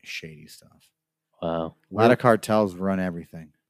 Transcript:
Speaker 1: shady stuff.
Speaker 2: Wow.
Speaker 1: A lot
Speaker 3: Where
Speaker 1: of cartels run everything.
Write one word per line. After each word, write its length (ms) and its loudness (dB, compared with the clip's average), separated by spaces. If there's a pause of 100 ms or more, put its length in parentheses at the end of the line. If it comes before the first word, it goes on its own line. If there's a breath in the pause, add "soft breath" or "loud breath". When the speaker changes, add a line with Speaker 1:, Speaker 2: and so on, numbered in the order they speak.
Speaker 1:
shady 460 -16
stuff. 420 -20 (500)
Speaker 2:
Wow. 100 -4
Speaker 1:
A 80 -4
lot 180 -8 (120)
Speaker 3:
Where 240 4
Speaker 1:
of 60 4
cartels 560 2
run 240 -2
everything. 540 -8 (180)